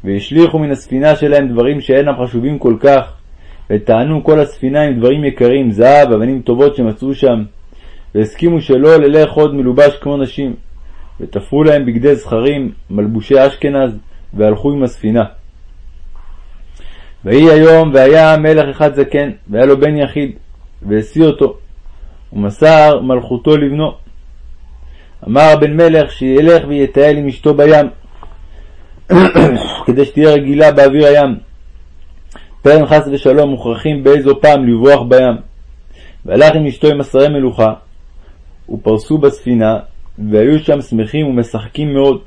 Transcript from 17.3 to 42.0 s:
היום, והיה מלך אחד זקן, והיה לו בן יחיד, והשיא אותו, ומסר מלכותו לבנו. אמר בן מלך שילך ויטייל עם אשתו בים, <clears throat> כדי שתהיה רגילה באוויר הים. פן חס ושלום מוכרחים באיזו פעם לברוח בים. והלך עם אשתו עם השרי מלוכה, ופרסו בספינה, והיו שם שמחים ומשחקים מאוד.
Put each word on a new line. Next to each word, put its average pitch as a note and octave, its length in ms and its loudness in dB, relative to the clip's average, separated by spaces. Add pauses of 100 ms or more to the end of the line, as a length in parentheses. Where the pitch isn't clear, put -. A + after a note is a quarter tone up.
היום, D#3+ 440 4
והיה D#3 420 4
מלך D#3 320 0
אחד C#3+ 260 -2
זקן, C#3+ 360 -2 (180)
והיה A#2 180 0
לו C#3 140 2
בן D3+ 160 0
יחיד, C#3+ 340 -6 (520)
והשיא G#2+ 420 -2
אותו, C#3+ 320 0 (760)
ומסר D3+ 680 2
מלכותו B2+ 560 -2
לבנו. C#3+ 360 -4 (1400)
אמר D3+ 320 4
בן D3 160 0
מלך D#3+ 360 2
שילך D3 560 2
ויטייל C#3+ 500 0
עם C#3+ 100 -6
אשתו C#3+ 260 -2
בים, D3 320 4 (1200)
<clears throat> E3 760 0
כדי C3+ 180 0
שתהיה D3+ 260 2
רגילה C#3+ 420 2
באוויר C#3+ 340 4
הים. C#3+ 300 2 (1300)
פן D3 220 4
חס D3+ 260 2
ושלום C#3 380 0
מוכרחים C3 540 -6
באיזו C#3 360 2
פעם C#3+ 280 2
לברוח B2 400 2
בים. B2+ 280 2 (880)
והלך D3+ 280 4
עם D#3 120 -2
אשתו C#3+ 220 -2
עם C#3+ 120 -2
השרי C#3 280 0
מלוכה, B2+ 440 -2 (960)
ופרסו A2 500 -4
בספינה, A#2+ 600 -2 (520)
והיו A#2 280 2
שם D3+ 220 -2
שמחים B2 460 -6
ומשחקים B2 680 -6
מאוד. C3+ 320 0